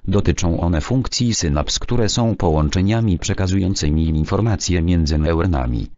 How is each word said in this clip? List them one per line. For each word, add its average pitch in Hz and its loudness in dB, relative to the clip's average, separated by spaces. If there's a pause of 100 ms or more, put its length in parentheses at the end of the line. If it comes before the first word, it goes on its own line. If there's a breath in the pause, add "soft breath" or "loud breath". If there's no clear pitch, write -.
Dotyczą 85 0
one 85 0
funkcji 120 -2
synaps, 73 -2
które 117 0
są 113 0
połączeniami 92 2
przekazującymi 92 0
informacje 85 0
między 82 2
neuronami, 76 0 (120)